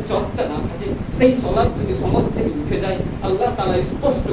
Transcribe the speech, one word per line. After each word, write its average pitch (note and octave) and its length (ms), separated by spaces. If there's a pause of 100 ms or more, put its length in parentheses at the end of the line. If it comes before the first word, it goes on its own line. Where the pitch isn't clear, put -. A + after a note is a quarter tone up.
চর্চা - 360
না - 160 (100)
থাকে, - 180 (300)
সেই C4 160
সলাত G#3+ 360 (100)
যদি - 160
সমাজ - 380
থেকে D3+ 260
উঠে D#3+ 200
যায়, F#3+ 180 (260)
আল্লাহ G3 320
তাআলা F#3 260
স্পষ্ট - 520